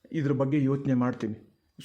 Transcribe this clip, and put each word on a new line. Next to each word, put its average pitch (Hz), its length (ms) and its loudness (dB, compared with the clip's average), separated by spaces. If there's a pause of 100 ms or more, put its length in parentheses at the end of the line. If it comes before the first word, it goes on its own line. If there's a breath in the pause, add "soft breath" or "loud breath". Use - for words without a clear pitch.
(120)
ಇದ್ರ 139 200 0
ಬಗ್ಗೆ 135 320 2
ಯೋಚನೆ 139 300 2
ಮಾಡ್ತೀನಿ. 120 640 -2 (260)